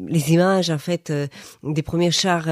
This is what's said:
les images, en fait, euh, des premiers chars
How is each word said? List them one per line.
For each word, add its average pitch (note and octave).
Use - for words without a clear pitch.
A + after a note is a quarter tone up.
les D#3+
images, F3+
en D#3
fait, E3+
euh, C#3+
des D3+
premiers E3+
chars E3+